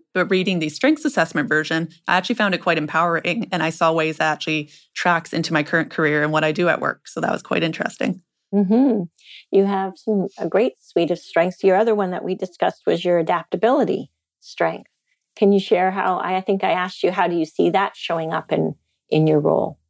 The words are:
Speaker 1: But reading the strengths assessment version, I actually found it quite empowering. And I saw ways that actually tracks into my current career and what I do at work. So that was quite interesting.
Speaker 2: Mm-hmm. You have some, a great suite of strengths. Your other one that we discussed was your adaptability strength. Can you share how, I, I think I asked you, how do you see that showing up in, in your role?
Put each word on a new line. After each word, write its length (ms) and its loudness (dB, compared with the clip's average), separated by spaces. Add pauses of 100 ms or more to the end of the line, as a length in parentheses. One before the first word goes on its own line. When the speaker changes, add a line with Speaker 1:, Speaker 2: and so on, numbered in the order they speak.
(120)
Speaker 1:
But 180 0
reading 280 2
the 100 -2
strengths 360 0
assessment 440 0
version, 420 -2 (180)
I 80 2
actually 180 0
found 200 0
it 40 0
quite 180 0
empowering. 760 -2
And 100 0
I 80 0
saw 220 2
ways 260 0
that 140 0
actually 380 -4 (240)
tracks 380 0
into 200 -2
my 100 2
current 280 -2
career 320 0
and 100 0
what 120 2
I 80 2
do 160 0
at 120 2
work. 260 -4
So 140 -10
that 120 -2
was 100 -4
quite 200 -2
interesting. 580 -4 (320)
Speaker 2:
Mm-hmm. 520 2 (480)
You 120 4
have 320 -2
some, 300 -2 (120)
a 100 -4
great 340 0
suite 300 0
of 60 -4
strengths. 440 -2
Your 140 6
other 180 4
one 160 -2
that 140 -6
we 100 -4
discussed 500 -4
was 200 0
your 140 2
adaptability 920 0 (300)
strength. 500 -6 (460)
Can 160 4
you 80 4
share 300 2
how, 280 -2
I, 180 -4
I 60 -2
think 220 -2
I 80 2
asked 300 -4
you, 100 2
how 160 0
do 80 -2
you 100 0
see 240 0
that 260 0
showing 360 -6
up 200 -6
in, 220 -2 (340)
in 180 4
your 140 4
role? 380 0 (100)